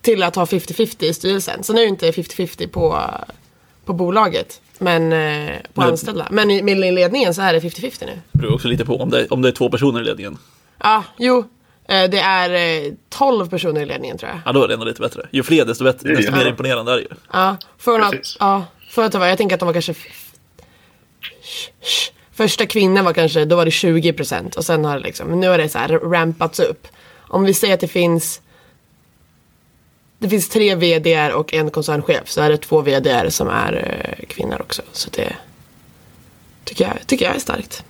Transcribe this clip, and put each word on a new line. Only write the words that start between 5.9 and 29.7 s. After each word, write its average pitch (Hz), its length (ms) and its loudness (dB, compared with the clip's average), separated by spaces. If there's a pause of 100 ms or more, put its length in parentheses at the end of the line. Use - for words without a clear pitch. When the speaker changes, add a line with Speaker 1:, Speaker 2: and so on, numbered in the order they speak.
Speaker 1:
anställda. 170 400 -4
Men 208 200 4
i, 196 100 2
men 196 220 2
i 185 80 2
ledningen 180 420 2
så 196 80 -4
är 185 120 2
det 160 80 2
fifty 170 200 -8
fifty 247 240 -10
nu. 190 140 -14 (120)
Speaker 2:
Det - 80 2
beror 107 140 2
också 123 140 -2
lite 117 180 0
på 131 160 0
om 123 80 -2
det, 120 180 2
om 127 140 0
det 127 80 4
är 123 40 2
två 123 160 0
personer 120 320 2
i - 20 -6
ledningen. 101 340 -6 (420)
Speaker 1:
Ja, 214 240 2 (140)
jo. 247 260 2 (460)
Eh, 190 200 4
det 190 100 0
är, 185 300 2 (360)
eh, 143 80 -8 (160)
tolv 233 400 0
personer 165 320 -2
i 147 40 -4
ledningen, 131 320 -8
tror - 140 -10
jag. 165 140 -12
Speaker 2:
Ja, 120 60 -2
då 135 120 4
är 117 40 2
det - 60 0
ändå 113 120 -4
lite 113 160 -6
bättre. - 300 -6
Ju 131 120 0
fler, 151 220 4
desto 117 180 -4
bättre, 127 200 2
Speaker 3:
Det 151 100 0
är 147 40 2
Speaker 2:
desto 139 140 2
Speaker 3:
det. 135 60 2
Speaker 2:
mer 127 100 4
imponerande 123 440 -2
är 127 40 2
det 117 60 -2
ju. - 60 -12 (240)
Speaker 1:
Ja, 190 260 0 (200)
från 226 260 2
att, 202 80 2
Speaker 3:
Precis. - 280 -8
Speaker 1:
ja, 196 260 2 (240)
från 226 160 2
att 208 100 0
vara, 180 140 2
jag 185 80 2
tänker 202 180 0
att 170 40 -8
de 180 60 -2
var 170 80 0
kanske... 170 180 -2
f-, - 400 -14 (2000)
första 220 320 0
kvinnan 196 400 4
var 170 80 2
kanske, 160 320 2
då 156 100 4
var 175 100 4
det 160 60 2
tjugo 165 420 2
procent - 420 -6
och 165 100 -4
sen 156 200 0
har 147 120 -2
det - 60 -8
liksom, - 240 -8
men 170 120 -2
nu 185 100 2
har 180 80 4
det 156 120 0
så - 100 -6
här 123 100 -2
rampats 165 680 0
upp. - 280 -2 (300)
Om - 260 -2
vi 196 100 4
säger 196 200 2
att 180 60 2
det 180 80 -2
finns, 170 540 0 (1800)